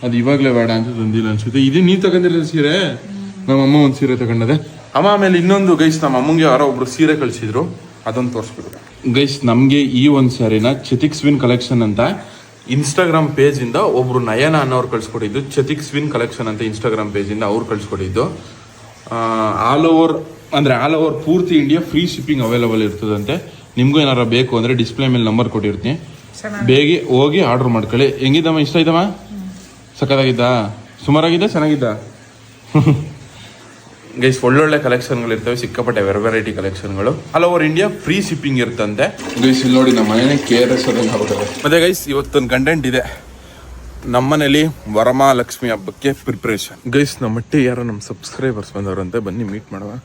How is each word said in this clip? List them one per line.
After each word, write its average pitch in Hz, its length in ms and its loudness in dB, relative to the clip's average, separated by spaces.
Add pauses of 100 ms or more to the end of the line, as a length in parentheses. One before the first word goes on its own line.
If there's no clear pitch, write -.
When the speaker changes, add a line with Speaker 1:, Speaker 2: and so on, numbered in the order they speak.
Speaker 1:
ಅದು 120 140 0
ಇವಾಗ್ಲೇ 135 340 2
ಬೇಡ 117 200 2
ಅಂತ 113 160 0
ತಂದಿಲ್ಲ 110 420 -2
ಅನ್ಸುತ್ತೆ. 113 360 0
ಇದು 135 140 4
ನೀವ್ 185 220 4
ತಗೊಂಡಿರೋ 180 420 2
ಸೀರೆ, 156 500 0 (540)
ನಮ್ಮ 135 160 4
ಅಮ್ಮ 139 120 4
ಒಂದ್ 143 200 4
ಸೀರೆ 127 220 0
ತಗೊಂಡದೆ. 117 360 0 (420)
ಅಮ್ಮ, 151 120 2
ಆಮೇಲೆ 196 320 4
ಇನ್ನೊಂದು 185 360 4
ಗೈಸ್, 156 280 2
ನಮ್ಮ 135 140 2
ಅಮ್ಮಂಗೆ 156 260 2
ಯಾರೋ 143 240 4
ಒಬ್ರು 127 180 -2
ಸೀರೆ 156 300 2
ಕಳ್ಸಿದ್ರು, 127 640 -4 (260)
ಅದೊಂದು 120 260 -4
ತೋರಿಸ್ಬಿಡು. - 800 -8
ಗೈಸ್, 139 320 0
ನಮ್ಗೆ 131 360 4
ಈ 127 260 2
ಒಂದ್ 135 240 4
ಸ್ಯಾರಿನ 110 420 0
ಚೆತಿಕ್ಸ್ 147 520 -2
ವಿನ್ 143 140 2
ಕಲೆಕ್ಷನ್ 127 420 0
ಅಂತ 107 180 0 (680)
Instagram 151 680 0
ಪೇಜ್ 135 260 2
ಇಂದ 120 140 -4
ಒಬ್ರು 127 440 0
ನಯನ 127 380 0
ಅನ್ನೋರು 127 300 0
ಕಳ್ಸ್ಕೊಟ್ಟಿದ್ದು. 110 540 -6
ಚೆತಿಕ್ಸ್ 143 520 -4
ವಿನ್ 147 180 -4
ಕಲೆಕ್ಷನ್ 143 360 -4
ಅಂತ 107 140 -6
Instagram 107 500 -4
ಪೇಜ್ 101 200 -4
ಇಂದ 107 120 -4
ಅವ್ರು 110 220 -2
ಕಳ್ಸ್ಕೊಟ್ಟಿದ್ದು. 101 720 -6 (720)
ಆ, 113 640 0
all 160 140 2
over, 160 340 2 (300)
ಅಂದ್ರೆ 143 200 2
all 147 260 0
over 151 260 -2
ಪೂರ್ತಿ 180 300 2
ಇಂಡಿಯಾ 151 260 2
ಫ್ರೀ 165 260 -2
ಶಿಪ್ಪಿಂಗ್ 135 360 -4
ಅವೈಲಬಲ್ 113 400 0
ಇರ್ತದಂತೆ. 107 720 -4 (240)
ನಿಮ್ಗೂ 139 220 4
ಏನಾರ 131 240 2
ಬೇಕು 120 340 0
ಅಂದ್ರೆ 117 160 0
ಡಿಸ್ಪ್ಲೇ 127 340 -2
ಮೇಲೆ 120 180 2
ನಂಬರ್ 110 240 0
ಕೊಟ್ಟಿರ್ತೀನಿ, 104 500 -4 (420)
Speaker 2:
ಚೆನ್ನಾಗಿ. - 240 -8
Speaker 1:
ಬೇಗ 147 420 4
ಹೋಗಿ 143 340 2
ಆರ್ಡರ್ 127 260 2
ಮಾಡ್ಕೊಳ್ಳಿ. 120 500 0
ಹೆಂಗಿದ್ದಮ್ಮ? 156 420 2
ಇಷ್ಟ 147 160 0
ಆಯ್ತಮ್ಮ? 170 360 2 (880)
ಸಖತ್ತಾಗಿದ್ದ? 131 400 2 (680)
ಸುಮಾರಾಗಿದ್ದ? 165 380 2
ಚೆನ್ನಾಗಿದ್ದ? 151 400 0 (880)
<laughs> 147 380 2 (1120)
ಗೈಸ್, 127 220 2
ಒಳ್ಳೊಳ್ಳೆ 147 360 4
ಕಲೆಕ್ಷನ್ಗಳು 123 540 -2
ಇರ್ತವೆ, 113 220 -2
ಸಿಕ್ಕಾಪಟ್ಟೆ 120 460 -4
ವೆರ-, 98 220 0
ವೆರೈಟಿ 110 300 -2
ಕಲೆಕ್ಷನ್ಗಳು. 98 580 -4
All 160 340 -2
over 170 240 2
India 196 280 0
ಫ್ರೀ 196 240 -2
ಶಿಪ್ಪಿಂಗ್ 139 380 -4
ಇರ್ತಂತೆ. 113 580 -2 (240)
ಗೈಸ್, 131 200 4
ಇಲ್ಲಿ 127 180 4
ನೋಡಿ, 131 120 4
ನಮ್ಮ 110 200 2
ಮನೆನೇ 131 260 2
ಕೆ 123 260 2
ಆರ್ 120 80 2
ಎಸ್ 127 160 0
ಆದಂಗೆ 110 220 0
ಆಗ್ಬಿಟ್ಟಿದೆ. 104 560 -4
ಮತ್ತೆ 156 140 4
ಗೈಸ್, 180 280 0
ಇವತ್ತೊಂದು 139 420 -2
ಕಂಟೆಂಟ್ 135 380 0
ಇದೆ. 123 360 -4 (840)
ನಮ್ಮನೇಲಿ 139 640 2
ವರಮಹಾಲಕ್ಷ್ಮಿ 123 1000 0
ಹಬ್ಬಕ್ಕೆ 107 440 -4
ಪ್ರಿಪರೇಷನ್. 117 760 -6
ಗೈಸ್, 139 300 0
ನಮ್ಮ 113 140 -4
ಮಟ್ಟಿಗೆ 127 300 0
ಯಾರೋ 123 180 -2
ನಮ್ಮ 110 160 -8
ಸಬ್ಸ್ಕ್ರೈಬರ್ಸ್ 110 720 -8
ಬಂದವರಂತೆ, 95 460 -6
ಬನ್ನಿ 104 240 -6
ಮೀಟ್ 104 300 -10
ಮಾಡುವ. 98 160 -12 (160)